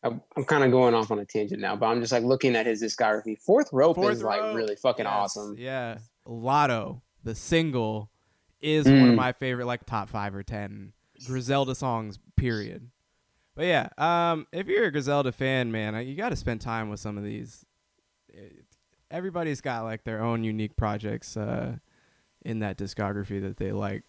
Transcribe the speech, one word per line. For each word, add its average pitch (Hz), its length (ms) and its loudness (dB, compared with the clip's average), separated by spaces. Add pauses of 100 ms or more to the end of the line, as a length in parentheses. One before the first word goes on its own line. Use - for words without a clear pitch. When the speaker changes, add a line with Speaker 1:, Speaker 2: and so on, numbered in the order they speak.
Speaker 1:
I'm, 117 160 -4 (160)
I'm 135 100 -2
kinda 143 240 4
going 123 260 6
off 110 160 0
on 107 80 0
a 104 60 -8
tangent 104 360 -4
now, 98 140 -2
but 104 100 0
I'm 117 160 2
just, 117 100 -2
like, 120 120 2
looking 127 320 4
at 113 100 2
his 110 160 0
discography. 107 580 0
Fourth 269 320 4
Rope 151 260 6
Speaker 2:
Fourth 180 180 2
Speaker 1:
is, 113 80 -6
like, 104 180 0
Speaker 2:
Rope. 110 140 -4
Speaker 1:
really 110 200 -2
fucking 117 300 0
Speaker 2:
Yes. 101 80 -2
Speaker 1:
awesome. 104 460 -2
Speaker 2:
Yeah. 123 400 -6 (260)
Lotto, 123 800 0 (200)
the 113 120 -6
single, 120 760 0 (520)
is 151 260 4
one 135 220 10
of 120 40 8
Speaker 1:
Mm. - 20 8
Speaker 2:
my 127 160 2
favorite, 123 360 -4
like, 120 180 -6
top 107 240 -4
five 101 240 -6
or 101 80 -10
ten 101 520 -10 (340)
Griselda 131 480 0
songs, 113 420 -4 (180)
period. 113 540 -2 (640)
But 156 120 -2
yeah, 160 240 2 (100)
um, 170 520 2
if 185 160 -6
you're 208 180 2
a 170 60 0
Griselda 143 400 0
fan, 131 400 0
man, 107 220 -4
I, 110 80 -6
you 131 140 -10
gotta 214 200 -4
spend 113 260 -4
time 113 280 -4
with 104 100 -8
some 104 160 -8
of 101 80 -8
these. 110 400 -10 (640)
It, - 380 -20 (460)
everybody's 170 500 -4
got, 120 220 -4
like, 113 200 -6
their 113 160 -4
own 117 240 0
unique 110 320 -2
projects, 107 640 -4
uh, 117 380 -4 (680)
in 113 140 -6
that 101 180 -4
discography 101 640 -4
that 98 180 -6
they 98 140 -4
like. 101 380 -4